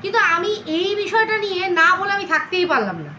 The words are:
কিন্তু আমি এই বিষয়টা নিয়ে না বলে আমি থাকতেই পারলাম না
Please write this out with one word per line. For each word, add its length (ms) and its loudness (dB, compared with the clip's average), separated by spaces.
কিন্তু 160 0
আমি 480 2
এই 300 0
বিষয়টা 420 0
নিয়ে 300 -2
না 280 4
বলে 160 -2
আমি 140 -2
থাকতেই 400 0
পারলাম 320 0
না 200 -10